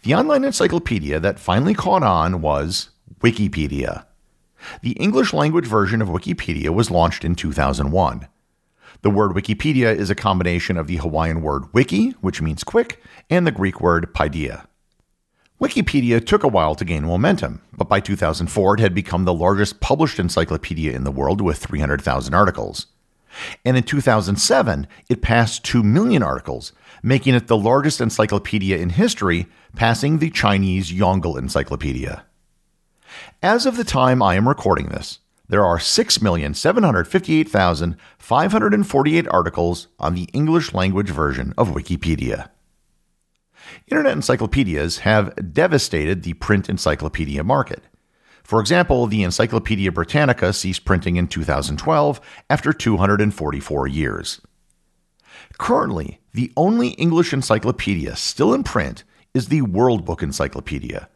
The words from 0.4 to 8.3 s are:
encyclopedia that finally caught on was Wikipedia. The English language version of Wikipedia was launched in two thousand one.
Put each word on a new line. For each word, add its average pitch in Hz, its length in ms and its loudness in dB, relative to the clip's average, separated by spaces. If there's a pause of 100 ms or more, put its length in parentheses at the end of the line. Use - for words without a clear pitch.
encyclopedia 107 760 0
that 92 200 -2
finally 127 340 0
caught 185 300 0
on 90 380 2
was 76 480 -2 (300)
Wikipedia. 78 840 -2 (760)
The 120 120 -4
English 214 400 0
language 151 320 0
version 110 360 0
of 98 80 -2
Wikipedia 80 600 -4
was 98 220 0
launched 85 340 2
in 85 100 0
two - 160 -6
thousand 69 400 0
one. 78 360 -2 (760)